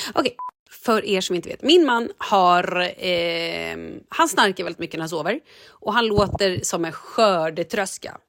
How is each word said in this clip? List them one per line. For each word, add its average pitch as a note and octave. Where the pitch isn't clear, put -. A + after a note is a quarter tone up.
Okej, C#4+
för -
er F#3+
som F#3
inte E3
vet. -
Min D#4+
man A#3+
har, F3+
ehm, E3+
han E4
snarkar G3
väldigt E3+
mycket E3
när D#3+
han D#3+
sover. E3+
Och -
han A#3
låter G3+
som E3+
en D#3+
skördetröska. F3+